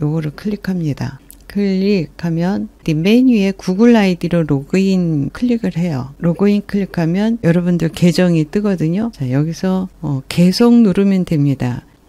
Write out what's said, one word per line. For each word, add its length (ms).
요거를 300
클릭합니다. 880
클릭하면 1200
이 60
메뉴에 580
구글 440
아이디로 480
로그인 840
클릭을 480
해요. 400
로그인 480
클릭하면 800
여러분들 460
계정이 640
뜨거든요. 640
자, 180
여기서, 560
어, 260
계속 460
누르면 520
됩니다. 600